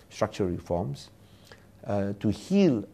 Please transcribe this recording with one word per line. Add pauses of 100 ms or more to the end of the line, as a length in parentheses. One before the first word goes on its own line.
structural
reforms, (760)
uh,
to
heal (100)